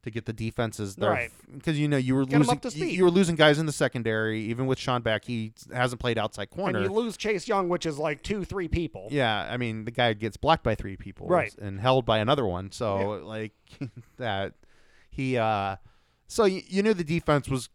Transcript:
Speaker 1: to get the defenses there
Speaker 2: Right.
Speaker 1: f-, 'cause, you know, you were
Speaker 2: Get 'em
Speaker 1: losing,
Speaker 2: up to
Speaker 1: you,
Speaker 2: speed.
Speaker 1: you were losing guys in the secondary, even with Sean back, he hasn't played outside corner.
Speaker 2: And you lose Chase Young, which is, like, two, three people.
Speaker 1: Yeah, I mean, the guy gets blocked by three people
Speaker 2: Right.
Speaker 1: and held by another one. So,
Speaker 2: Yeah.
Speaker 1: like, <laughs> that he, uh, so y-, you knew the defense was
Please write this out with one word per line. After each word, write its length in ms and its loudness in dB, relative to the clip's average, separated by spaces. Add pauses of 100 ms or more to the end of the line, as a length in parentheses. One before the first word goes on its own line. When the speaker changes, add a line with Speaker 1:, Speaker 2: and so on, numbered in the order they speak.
Speaker 1:
to 80 -8
get 140 -8
the 60 -6
defenses 600 -4
there 160 2
Speaker 2:
Right. 200 -2 (240)
Speaker 1:
f-, 100 -16
'cause, 120 0
you 120 2
know, 80 2
you 180 2
were 100 4
Speaker 2:
Get 120 -4
'em 60 8
Speaker 1:
losing, 120 4
Speaker 2:
up 80 -8
to 60 -6
Speaker 1:
you, 20 -6 (160)
Speaker 2:
speed. 100 -2
Speaker 1:
you 60 4
were 80 8
losing 240 4
guys 240 6
in 80 0
the 60 -4
secondary, 720 0
even 240 -2
with 120 0
Sean 240 -2
back, 220 -2
he 280 -6 (220)
hasn't 260 -2
played 180 0
outside 320 -6
corner. 280 -4
Speaker 2:
And 100 0
you 60 -4
lose 220 -2
Chase 320 -4
Young, 200 0
which 160 -2
is, 140 -4
like, 240 -4
two, 220 -4
three 240 -6
people. 420 -4
Speaker 1:
Yeah, 400 0
I 60 -4
mean, 300 -4
the 40 -6
guy 220 2
gets 240 -4
blocked 260 2
by 140 2
three 200 -10
people 300 -14
Speaker 2:
Right. 320 2
Speaker 1:
and 220 -8
held 260 4
by 120 4
another 280 2
one. 240 -4
So, 300 -2 (180)
Speaker 2:
Yeah. 60 -14
Speaker 1:
like, 280 -8 (280)
<laughs> 380 -14
that 360 -2 (560)
he, 260 -2
uh, 400 0 (520)
so 160 2
y-, 240 2
you 160 0
knew 100 4
the 100 -4
defense 440 0
was 260 -4